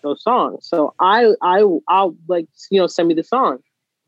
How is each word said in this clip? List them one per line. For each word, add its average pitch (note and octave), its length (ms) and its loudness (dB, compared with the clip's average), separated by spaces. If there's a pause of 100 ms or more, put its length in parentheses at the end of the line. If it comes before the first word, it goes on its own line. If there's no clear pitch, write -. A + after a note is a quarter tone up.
those C#3+ 200 -6
songs. G3 440 -2
So D#3 340 -2
I, G#3+ 420 4
I, F#3 200 2 (260)
I'll, F#3 280 0 (120)
like, F3 180 -4 (240)
you F#3+ 100 2
know, F3 60 2
send E3+ 220 -2
me E3 60 2
the E3 100 -4
song." G#3+ 340 -2 (500)